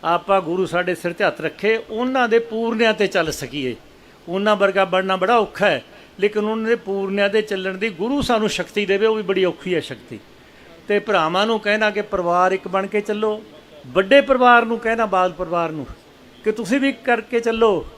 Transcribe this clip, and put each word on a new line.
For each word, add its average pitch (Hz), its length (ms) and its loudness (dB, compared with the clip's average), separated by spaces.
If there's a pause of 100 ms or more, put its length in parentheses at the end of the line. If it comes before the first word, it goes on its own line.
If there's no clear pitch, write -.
ਆਪਾਂ 175 380 0
ਗੁਰੂ 175 240 -2
ਸਾਡੇ 175 300 -2
ਸਿਰ 175 160 -6
'ਤੇ 190 140 -2
ਹੱਥ 160 160 -2
ਰੱਖੇ, 202 380 -2 (100)
ਉਹਨਾਂ 247 400 0
ਦੇ 233 100 4
ਪੂਰਨਿਆਂ 226 540 0
'ਤੇ 208 140 0
ਚੱਲ 165 240 0
ਸਕੀਏ। 127 440 -6 (520)
ਉਹਨਾਂ 202 280 0
ਵਰਗਾ 196 300 2
ਬਣਨਾ 185 300 0
ਬੜਾ 190 220 2
ਔਖਾ 202 300 0
ਹੈ, 143 160 0 (360)
ਲੇਕਿਨ 208 240 0
ਉਹਨਾਂ 220 260 -2
ਦੇ 233 60 4
ਪੂਰਨਿਆਂ 196 540 -2
'ਤੇ 214 120 2
ਚੱਲਣ 190 320 -4
ਦੀ 196 160 -4
ਗੁਰੂ 226 320 -2
ਸਾਨੂੰ 220 280 2
ਸ਼ਕਤੀ - 360 -4
ਦੇਵੇ, 196 200 2
ਉਹ 220 100 2
ਵੀ 220 60 -4
ਬੜੀ 190 240 0
ਔਖੀ 175 300 -2
ਹੈ 156 40 2
ਸ਼ਕਤੀ। 120 400 -12 (680)
ਤੇ 208 120 2
ਭਰਾਵਾਂ 190 460 2
ਨੂੰ 220 140 0
ਕਹਿਣਾ 214 300 0
ਕਿ 202 120 -4
ਪਰਿਵਾਰ 180 500 0
ਇੱਕ 190 160 -4
ਬਣ 190 200 -2
ਕੇ 208 140 -2
ਚੱਲੋ, 214 420 -4 (440)
ਵੱਡੇ 196 340 4
ਪਰਿਵਾਰ 247 440 4
ਨੂੰ 226 140 -4
ਕਹਿਣਾ, 226 260 -2
ਬਾਦਲ 185 280 0
ਪਰਿਵਾਰ 170 380 -4
ਨੂੰ, 147 160 -8 (560)
ਕਿ 143 80 0
ਤੁਸੀਂ 226 280 -2
ਵੀ 277 100 2
ਇੱਕ - 140 -8
ਕਰਕੇ 240 360 0
ਚੱਲੋ 226 480 2 (100)